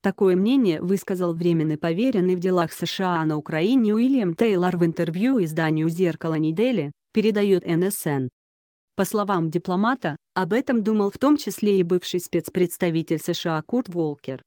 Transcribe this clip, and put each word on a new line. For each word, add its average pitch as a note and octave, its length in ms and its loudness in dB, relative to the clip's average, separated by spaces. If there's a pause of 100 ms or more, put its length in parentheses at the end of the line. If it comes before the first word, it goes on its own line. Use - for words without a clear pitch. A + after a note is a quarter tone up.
Такое F#3+ 340 2
мнение G#3 460 2
высказал F3+ 520 -2
временный E3 440 0
поверенный F#3 580 0
в F3+ 40 -8
делах F3 340 0
С - 140 -6
Ш - 180 -4
А E3+ 200 0
на D#3 120 0
Украине G#3 560 2
Уильям A#3 400 2
Тейлор F3+ 440 2
в E3+ 60 2
интервью F3 600 0
изданию D#3+ 460 0
"Зеркало E3 460 -2
недели", D#3+ 560 0 (220)
передаёт G3+ 520 2
Н E3+ 180 2
С G3 240 -4
Н. C3+ 220 -2 (680)
По G3 100 0
словам G3 440 -2
дипломата, F#3 680 -2 (180)
об F#3 200 -2
этом A#3+ 300 0
думал G3+ 280 0
в - 60 -20
том D4 200 2
числе G3+ 420 0
и F3+ 40 4
бывший F3+ 360 -2
спецпредставитель E3 1000 -2
С F3 140 -4
Ш E3 240 -4
А D#3 40 -4
Курт A#3+ 280 -4
Волкер. D3+ 580 -6